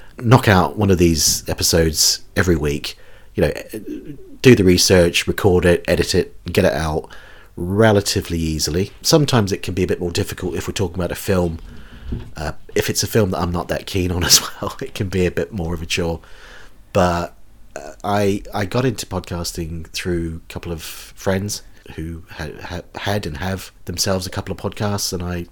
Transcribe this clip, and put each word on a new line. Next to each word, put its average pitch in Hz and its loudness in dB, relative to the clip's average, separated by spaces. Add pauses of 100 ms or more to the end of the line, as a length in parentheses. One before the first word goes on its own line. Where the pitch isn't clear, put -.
(180)
knock 120 6
out 90 6
one 101 4
of 90 6
these 82 4
episodes 82 2 (120)
every 85 4
week, 73 -4 (380)
you 98 2
know, 73 2 (880)
do 127 10
the 110 6
research, 90 6
record 90 4
it, 87 4
edit 87 2
it, - 0 (100)
and 87 -6
get 95 4
it 85 4
out 78 -2 (460)
relatively 98 2
easily. 80 -2 (100)
Sometimes 131 4
it 95 -4
can - -6
be 92 2
a 87 0
bit 92 0
more 87 -2
difficult 90 -4
if 92 -6
we're - -6
talking 85 -2
about 87 -2
a 85 -6
film. 90 0 (760)
Uh, 76 -6 (200)
if - 0
it's - -2
a 98 -4
film 101 2
that 76 -4
I'm 87 -2
not 87 -4
that - -4
keen 90 -2
on 87 0
<laughs> - 0
as - 4
well, - -8
it - -10
can 98 -4
be 92 0
a 85 2
bit 85 -4
more 87 -4
of 80 -6
a 82 -8
chore. 82 -2 (720)
But, 87 2 (400)
uh, 73 -14 (100)
I, 101 0 (100)
I 101 -2
got 123 0
into 117 -2
podcasting 85 -6
through 85 -4
a - -16
couple 85 -8
of 80 -8
friends - -4 (340)
who 160 -8
ha-, 156 -10 (140)
ha-, - -10 (180)
had 101 -2
and 76 -8
have 92 -6 (140)
themselves 92 -2
a 92 -8
couple - -6
of - -8
podcasts, 101 -4
and 90 -4
I 87 -4